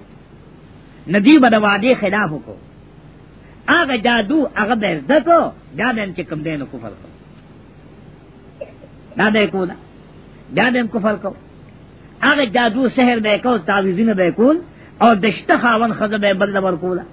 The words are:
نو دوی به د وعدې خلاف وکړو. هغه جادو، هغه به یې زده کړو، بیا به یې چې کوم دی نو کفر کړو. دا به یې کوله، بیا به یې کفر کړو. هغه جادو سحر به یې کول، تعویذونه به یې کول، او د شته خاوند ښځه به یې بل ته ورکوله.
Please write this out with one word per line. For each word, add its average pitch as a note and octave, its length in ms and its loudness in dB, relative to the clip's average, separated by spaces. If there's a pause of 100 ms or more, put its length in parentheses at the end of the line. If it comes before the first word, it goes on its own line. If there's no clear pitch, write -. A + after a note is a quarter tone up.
(1080)
نو F#3+ 120 0
دوی C#4+ 200 8
به B3+ 100 6
د A3 60 4
وعدې G#3 460 2
خلاف G3+ 300 -2
وکړو. A2+ 260 -12 (1120)
هغه C#4+ 280 2
جادو، A#3 420 0 (160)
هغه G#3+ 200 -2
به G#3 120 -2
یې E3 160 -2
زده D4 160 2
کړو، D4+ 320 2 (240)
بیا A3 160 -4
به A3 140 -6
یې F3+ 120 -12
چې F3+ 120 -8
کوم D#3 120 -8
دی D#3 160 -6
نو C3+ 80 -10
کفر A2+ 340 -14
کړو. - 120 -20 (2000)
دا G#3 120 2
به G#3+ 100 2
یې G3 120 2
کوله، F3+ 240 -4 (800)
بیا G3 160 2
به B3 100 0
یې A#3 140 -2
کفر G#3+ 300 -2
کړو. F#3+ 120 -8 (840)
هغه C#4+ 240 2
جادو A#3+ 440 0
سحر B3 300 2
به G#3 180 0
یې - 60 -8
کول، A#3+ 160 0
تعویذونه G3 540 0
به F#3 160 0
یې E3 60 -2
کول، C4+ 220 4 (440)
او A#3 140 6
د G3+ 140 0
شته - 280 0
خاوند A3+ 360 0
ښځه G#3+ 240 -4
به G3+ 120 0
یې F#3+ 80 0
بل G3+ 160 -2
ته G3 80 -2
ورکوله. F3+ 520 -4